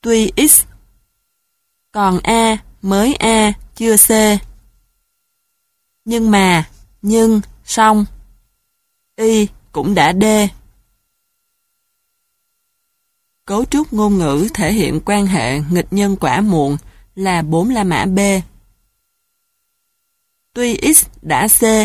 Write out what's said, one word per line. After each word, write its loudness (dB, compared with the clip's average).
Tuy 0
X, 2
còn 0
A, 0
mới 0
A, 0
chưa 0
C. 2
Nhưng 0
mà, 2
nhưng, 2
song, 2
Y 2
cũng -2
đã 2
D. 4
Cấu -4
trúc -2
ngôn 2
ngữ 0
thể -2
hiện -2
quan 0
hệ -2
nghịch 0
nhân -2
quả -2
muộn 0
là -4
bốn -2
La -2
Mã -2
B. -2
Tuy -4
X 0
đã -2
C 0